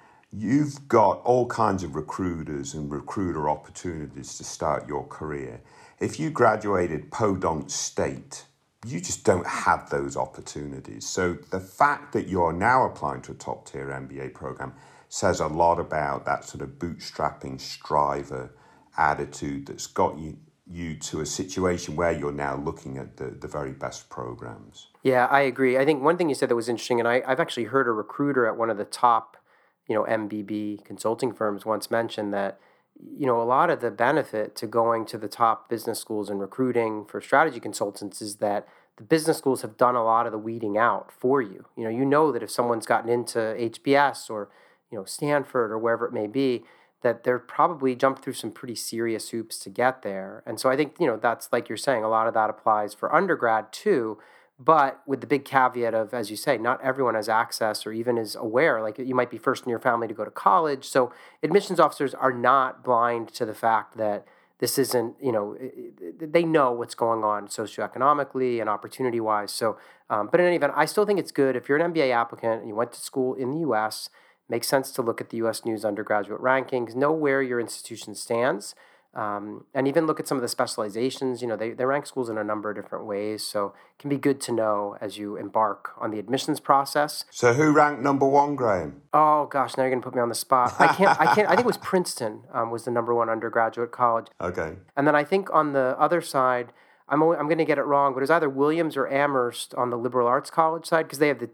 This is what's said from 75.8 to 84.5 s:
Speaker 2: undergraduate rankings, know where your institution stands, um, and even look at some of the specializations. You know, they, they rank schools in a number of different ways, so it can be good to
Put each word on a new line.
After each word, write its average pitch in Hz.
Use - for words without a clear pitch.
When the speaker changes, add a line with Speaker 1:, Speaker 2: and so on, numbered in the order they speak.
Speaker 2:
undergraduate 104
rankings, 127
know 143
where 143
your 123
institution 107
stands, 127
um, 104
and 135
even 160
look 156
at -
some 139
of 120
the 120
specializations. 120
You 123
know, 110
they, 113
they 120
rank 139
schools 123
in 110
a 107
number 107
of 101
different -
ways, 107
so 101
it -
can 127
be 123
good 135
to 120